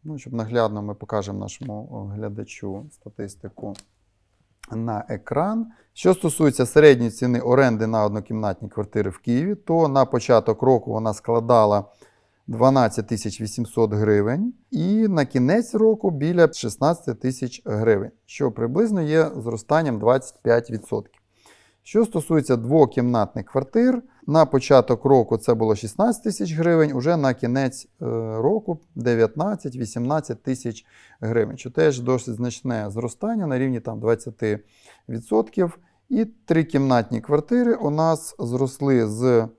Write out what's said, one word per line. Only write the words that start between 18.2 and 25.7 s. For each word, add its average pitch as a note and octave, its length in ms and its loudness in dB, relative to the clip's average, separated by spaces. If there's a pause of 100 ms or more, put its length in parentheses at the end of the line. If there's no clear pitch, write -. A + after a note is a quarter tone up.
що B2+ 260 -4
приблизно E3+ 500 -2
є D#3 340 2
зростанням A#2 640 -2
двадцять B2 440 0
п'ять A#2 280 2
відсотків. G#2+ 480 -8 (680)
Що A3 200 0
стосується D#3 520 0
двокімнатних A#2+ 920 2
квартир, A#3+ 560 0 (240)
на D#3 200 4
початок B2+ 580 2
року B2 320 4
це A#2 180 0
було A2 220 0